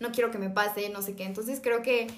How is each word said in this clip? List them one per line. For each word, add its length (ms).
no 100
quiero 180
que 100
me 100
pase, 400
no 120
sé 140
qué, 80
entonces 400
creo 180
que 260